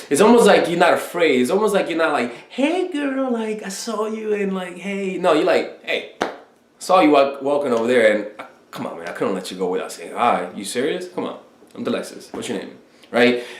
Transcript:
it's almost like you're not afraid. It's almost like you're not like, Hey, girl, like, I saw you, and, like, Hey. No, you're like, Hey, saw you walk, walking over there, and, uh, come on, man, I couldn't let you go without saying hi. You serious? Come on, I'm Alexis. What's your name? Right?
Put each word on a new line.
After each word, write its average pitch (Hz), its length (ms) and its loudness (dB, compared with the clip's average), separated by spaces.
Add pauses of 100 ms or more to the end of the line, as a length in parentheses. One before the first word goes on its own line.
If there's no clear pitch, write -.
it's 143 120 2
almost 220 260 8
like 190 220 6
you're 170 100 -2
not 175 160 6
afraid. 147 460 2
It's 127 100 2
almost 202 240 0
like 185 140 0
you're 170 100 -4
not 160 140 2
like, 123 220 -2 (140)
Hey, 339 420 -2
girl, 269 400 -4
like, 220 320 -4
I 190 60 -12
saw 214 380 -6
you, 220 260 -6
and, 202 220 -2
like, 180 240 -8
Hey. 196 400 -6
No, 175 160 2
you're 156 100 2
like, - 400 -2
Hey, - 280 -6 (680)
saw 185 220 2
you 156 100 6
walk, 139 320 4
walking 143 300 -2
over 113 140 0
there, 117 260 4
and, 104 280 -4
uh, - 60 -16 (240)
come - 160 -10
on, - 120 -10
man, 82 100 -12
I 90 40 -10
couldn't 117 220 -4
let 92 160 -8
you 90 80 -12
go 92 100 -2
without 80 240 -4
saying 87 220 -16
hi. 98 400 0
You 101 100 -10
serious? 156 440 -4
Come - 160 -8
on, 78 140 -8 (360)
I'm 120 120 -10
Alexis. - 460 -8
What's - 160 -10
your 110 100 -6
name? - 200 -12 (320)
Right? 123 340 2 (160)